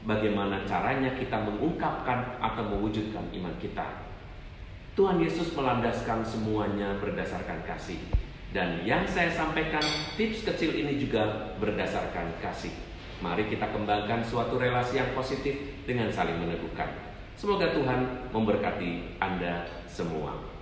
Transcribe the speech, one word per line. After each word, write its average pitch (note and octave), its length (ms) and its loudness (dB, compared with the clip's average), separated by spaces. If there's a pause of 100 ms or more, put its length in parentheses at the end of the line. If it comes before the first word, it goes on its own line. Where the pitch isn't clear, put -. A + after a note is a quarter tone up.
bagaimana G2+ 640 2
caranya B2+ 480 2
kita A2+ 240 0
mengungkapkan B2 960 0
atau A2+ 320 0
mewujudkan G2+ 640 0
iman F2+ 240 -4
kita. E2+ 280 -4 (1120)
Tuhan F#3 240 6
Yesus E3 320 2
melandaskan A#2 720 2
semuanya G#2 720 0
berdasarkan F#2 720 -2
kasih. E2+ 320 -6 (480)
Dan F2 320 0
yang D3 240 4
saya F3 240 4
sampaikan, D#3 560 0 (320)
tips A3 240 0
kecil E3 320 2
ini C#3+ 240 2
juga G#2+ 640 0
berdasarkan F#2+ 800 0
kasih. F#2 320 -4 (480)
Mari F2+ 240 2
kita G#2 240 0
kembangkan G#2 560 2
suatu B2 320 0
relasi B2+ 400 4
yang B2 160 2
positif C3+ 400 0 (320)
dengan A#2 240 2
saling E2+ 320 0
meneguhkan. E2 480 -2 (480)
Semoga F#3 320 4
Tuhan B2+ 640 2
memberkati F#2 880 2
Anda F2 480 0 (160)
semua. D#2 760 -4